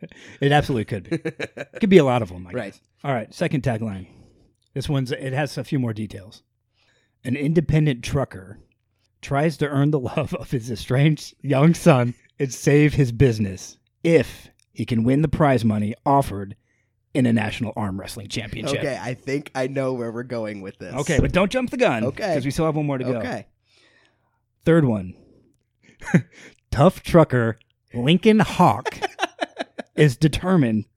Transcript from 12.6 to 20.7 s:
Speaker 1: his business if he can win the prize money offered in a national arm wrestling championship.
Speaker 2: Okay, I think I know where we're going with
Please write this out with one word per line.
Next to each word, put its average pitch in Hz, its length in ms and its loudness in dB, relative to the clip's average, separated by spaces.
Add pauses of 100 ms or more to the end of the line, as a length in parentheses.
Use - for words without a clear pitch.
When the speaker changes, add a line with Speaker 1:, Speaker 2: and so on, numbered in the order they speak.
Speaker 1:
his 131 180 2
business 107 680 0 (240)
if 160 460 2 (220)
he 117 140 -6
can 113 180 0
win 135 200 2
the 160 40 2
prize 135 380 2
money 104 300 0 (100)
offered 104 500 0 (600)
in 127 100 2
a 117 80 2
national 107 420 -2
arm 98 240 -6
wrestling 104 280 -14
championship. 110 540 -8
Speaker 2:
Okay, 131 200 -6
I 123 140 -8
think 143 400 -6
I 131 100 -2
know 135 280 -4
where 117 180 -6
we're 117 100 -8
going 110 400 -8
with 95 160 -14